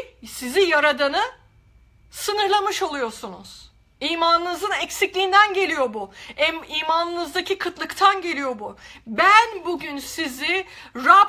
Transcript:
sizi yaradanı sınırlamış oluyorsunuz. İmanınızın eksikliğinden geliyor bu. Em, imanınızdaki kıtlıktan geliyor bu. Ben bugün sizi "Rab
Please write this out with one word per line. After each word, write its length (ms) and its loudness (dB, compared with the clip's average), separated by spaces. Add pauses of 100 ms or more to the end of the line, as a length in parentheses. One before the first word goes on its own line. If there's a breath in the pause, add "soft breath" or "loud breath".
(260)
sizi 340 -4
yaradanı 640 2 (880)
sınırlamış 720 -2
oluyorsunuz. 880 -8 (300)
İmanınızın 720 0
eksikliğinden 840 2
geliyor 400 0
bu. 160 -10 (260 loud breath)
Em, 320 -2
imanınızdaki 880 -4
kıtlıktan 640 0
geliyor 360 -6
bu. 180 -14 (300 loud breath)
Ben 600 4
bugün 320 -6
sizi 680 -6 (300 loud breath)
"Rab 320 6